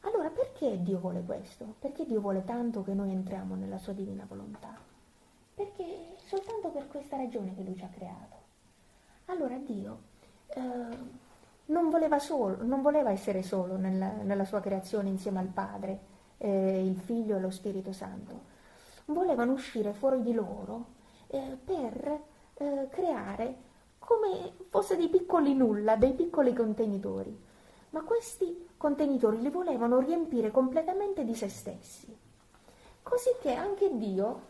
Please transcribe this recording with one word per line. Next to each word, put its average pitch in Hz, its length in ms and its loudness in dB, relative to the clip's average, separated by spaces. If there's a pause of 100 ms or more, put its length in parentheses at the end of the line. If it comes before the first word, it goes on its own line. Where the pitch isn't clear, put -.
Allora, 392 300 0
perché 294 520 0
Dio 180 180 0
vuole 180 220 -4
questo? - 560 -8
Perché 285 280 -6
Dio 220 160 0
vuole 190 220 0
tanto 233 380 -4
che 196 120 -4
noi 196 160 0
entriamo 190 460 -4
nella 190 200 -6
sua 190 160 -10
divina 196 340 -8
volontà? 208 480 -14 (800)
Perché 403 300 -8
è 339 320 -12
soltanto 392 540 -6
per 285 180 -8
questa 277 300 -8
ragione 233 360 -6
che 190 80 -10
Lui 185 140 -8
ci - 80 -12
ha 180 60 -12
creato. - 580 -16 (800)
Allora 285 280 -2
Dio, 214 420 -8 (480)
eh, 277 120 -8 (1040)
non 330 220 4
voleva 311 300 6
solo, 226 460 0
non 269 180 2
voleva 285 280 6
essere 196 320 0
solo 190 340 -2
nella, 190 340 0
nella 202 340 0
sua 202 160 -2
creazione 196 480 -2
insieme 190 300 -2
al 185 80 0
Padre, 196 540 -6 (360)
eh, 190 480 2
il 190 120 2
Figlio 214 400 0
e 185 40 0
lo 185 100 -2
Spirito 190 420 -6
Santo. - 680 -14 (460)
Volevano 294 480 2
uscire 214 400 -2
fuori 262 300 2
di 233 100 0
loro, 214 680 -4 (300)
eh, 269 360 -6
per, 294 560 -2 (340)
eh, 277 360 -2
creare 240 800 -4 (320)
come 427 520 2 (160)
fosse 392 280 4
dei 339 120 4
piccoli 339 460 6
nulla, 214 400 6
dei 247 200 6
piccoli 285 380 4
contenitori. 208 960 -2 (420)
Ma 311 120 -6
questi 381 720 -2
contenitori 277 640 4
li 247 80 0
volevano 262 520 2
riempire 262 500 2
completamente 320 720 2
di 226 120 -2
se 202 120 -4
stessi, - 680 -14 (880)
così 494 280 2 (100)
che 277 120 0
anche 392 440 2
Dio 208 540 0